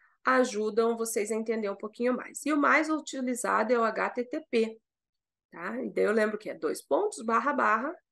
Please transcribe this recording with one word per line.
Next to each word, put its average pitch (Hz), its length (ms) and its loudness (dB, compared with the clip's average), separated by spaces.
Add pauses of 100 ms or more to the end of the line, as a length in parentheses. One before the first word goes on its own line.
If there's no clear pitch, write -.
(260)
ajudam 226 720 2
vocês 226 340 -4
a 220 40 -2
entender 220 340 -2
um 202 60 -4
pouquinho 240 380 -2
mais. - 320 -8
E 294 80 2
o 302 40 2
mais 285 320 4
utilizado 247 840 0
é 233 60 4
o 226 40 2
H 202 280 0
T 247 140 -4
T 311 260 -8
P, 220 280 0 (720)
tá? 196 320 -8
E 214 60 -6
daí 185 140 0
eu 202 80 4
lembro 214 260 2
que - 120 -10
é - 40 -6
dois 160 320 -4
pontos, 330 380 0
barra, 233 300 0
barra 240 420 0 (160)